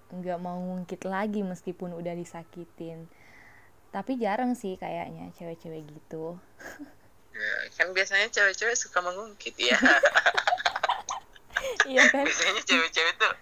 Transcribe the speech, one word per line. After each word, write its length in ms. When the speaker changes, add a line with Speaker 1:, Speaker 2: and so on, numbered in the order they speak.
Speaker 1:
nggak 300
mau 180
ngungkit 460
lagi 400
meskipun 480
udah 240
disakitin. 920
Tapi 240
jarang 400
sih 180
kayaknya 580
cewek-cewek 540
gitu. 480
<laughs> 400
Speaker 2:
Ya, 420
kan 240
biasanya 320
cewek-cewek 480
suka 240
mengungkit, 560
ya. 160
<laughs> 60
Speaker 1:
Iya 240
kan? 140
Speaker 2:
Biasanya 420
cewek-cewek 520
tuh, 260